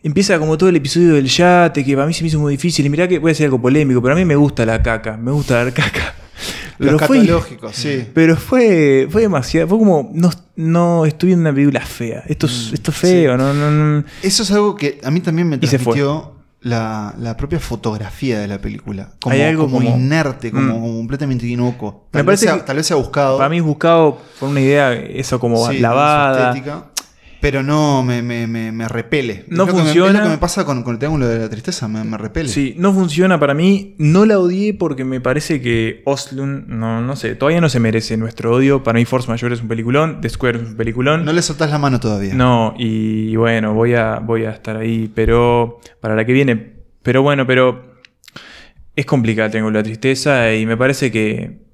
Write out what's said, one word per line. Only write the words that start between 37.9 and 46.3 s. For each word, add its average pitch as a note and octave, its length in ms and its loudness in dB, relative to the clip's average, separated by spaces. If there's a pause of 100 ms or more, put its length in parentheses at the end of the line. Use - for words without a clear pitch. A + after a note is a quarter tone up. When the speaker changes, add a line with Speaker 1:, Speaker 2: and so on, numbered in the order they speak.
Speaker 1:
nuestro A2+ 340 -4
odio. C3+ 300 2
Para A#2 160 0
mí A#2 80 4
Force B2+ 240 -2
Majeure A#2+ 240 -4
es A#2 80 -6
un A2+ 60 -8
peliculón, B2 540 -2
The B2+ 80 -4
Square A#2+ 280 -2
es A#2 120 -6
un G#2+ 60 -14
peliculón. B2+ 480 0
Speaker 2:
No D3+ 100 -2
le E3+ 100 2
soltás D#3 260 -2
la D3 80 0
mano C3+ 220 2
todavía. G2+ 340 -2
Speaker 1:
No, A#2+ 460 2
y, A2 500 -2
y A2 60 -2
bueno, A2+ 400 0
voy A#2 180 2
a, A2 240 0
voy A2+ 280 -4
a A2 40 -6
estar A2 280 -10
ahí, A2+ 360 -4
pero A#2+ 680 2 (220)
para G#2+ 140 -2
la A2 100 0
que B2 80 0